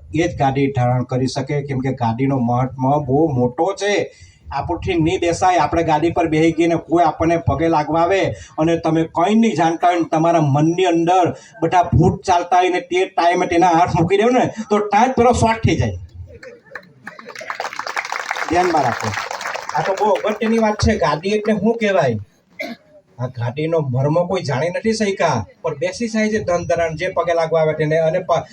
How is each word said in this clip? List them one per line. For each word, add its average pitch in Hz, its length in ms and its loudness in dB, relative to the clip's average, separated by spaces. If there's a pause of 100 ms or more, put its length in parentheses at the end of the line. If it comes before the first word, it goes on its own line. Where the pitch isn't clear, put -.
(140)
એ 165 140 0
જ - 100 -8
ગાદી 135 340 0
ધારણ 123 300 0
કરી 131 240 -2
શકે, 139 360 -4
કેમ 135 160 -6
કે 131 140 -2
ગાદીનો 123 460 -2
મહાત્મા 131 580 0
બહુ 147 360 0
મોટો 127 420 -2
છે. 196 360 -2 (400)
આપણથી 165 440 -4
નહીં 170 260 0
બેસાય. 175 380 2
આપણે 165 240 0
ગાદી 156 280 2
પર 165 180 0
બેસી 156 240 2
ગઈને 165 220 0
કોઈ 160 300 2
આપણને 165 320 0
પગે 165 320 -2
લાગવા 156 320 0
આવે 180 240 2 (340)
અને 165 180 2
તમે 165 260 0
કંઈ 170 320 0
નહીં 226 220 4
જાણતા 170 300 0
હોય 180 100 4
ને 165 160 0
તમારા 165 300 2
મનની 156 420 2
અંદર 170 500 2 (280)
બધા 175 200 4
ભૂત 175 420 2
ચાલતા 175 320 2
હોય 180 120 4
ને 175 120 0
તે 180 260 -2
ટાઈમે 180 400 0
તેના 175 220 4
હાથ 170 200 4 (120)
મૂકી 175 160 2
દેવો 220 140 4
ને 240 160 4
તો 214 320 -2
ત્યાં 208 300 2
જ 262 40 0
પેલો 247 200 4
શોર્ટ 226 260 2
થઈ 170 180 2
જાય. 113 200 -2 (2500)
ધ્યાનમાં 170 320 2
રાખો. 113 260 -2 (680)
આ 151 60 0
તો 196 100 -2
બહુ 196 180 0
અગત્યની 214 480 0
વાત 214 160 2
છે. 214 240 0
ગાદી 160 300 -2
એટલે 214 260 0
શું 208 200 0
કહેવાય? 185 440 0 (1000)
આ 123 80 -6
ગાદીનો 139 520 -4
મર્મ 147 480 0
કોઈ 185 160 -4
જાણી 139 260 -2
નથી 226 240 -2
શક્યા, 196 540 -2 (160)
પણ 156 160 -6
બેસી 185 300 -4
જાય 220 200 -2
છે 214 100 -2
ધન 175 280 -2
ધનાન, 165 300 0
જે 170 120 -4
પગે 170 260 -2
લાગવા 160 260 0
આવે 156 120 2
તેને. 151 260 0
અને 160 200 2
પા-, 165 220 0 (120)